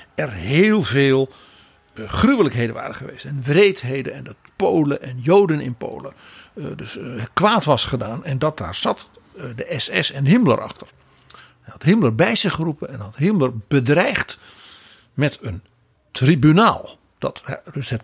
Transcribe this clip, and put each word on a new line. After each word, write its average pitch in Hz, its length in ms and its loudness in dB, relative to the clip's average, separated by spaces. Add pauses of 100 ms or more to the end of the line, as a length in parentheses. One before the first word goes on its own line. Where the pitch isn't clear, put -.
(160)
er 147 160 -4
heel 151 520 4
veel, 135 500 2 (600)
eh, 107 160 -14
gruwelijkheden 123 680 0
waren - 200 -12
geweest - 300 -16
en 139 180 -8
wreedheden 143 720 0
en 135 100 -16
dat - 120 -18 (200)
Polen 160 460 0
en 127 200 -12
Joden 160 400 4
in 127 140 -8
Polen, - 380 -12 (400)
eh, 180 100 -12 (120)
dus, - 220 -14
eh, 120 260 -10 (100)
kwaad 208 320 2
was 139 200 2
gedaan 117 400 -6
en 131 140 -2
dat 151 180 -2
daar 87 180 -8
zat, - 340 -4 (260)
eh, 180 80 -16 (120)
de 160 220 -8
S - 160 -6
S 175 180 0
en 139 140 -2
Himmler 147 360 4
achter. - 260 -14 (760)
Hij - 100 -20
had - 120 -20
Himmler 151 320 4
bij 208 200 2
zich - 180 0
geroepen 160 360 -6
en 131 100 -14
had 101 160 -14
Himmler 151 360 2 (160)
bedreigd 147 720 0 (760)
met 139 280 -2
een 95 200 -10 (500)
tribunaal. 156 840 4 (200)
Dat, - 280 -8
eh, - 100 -10 (180)
dus 139 160 -8
het 120 140 -6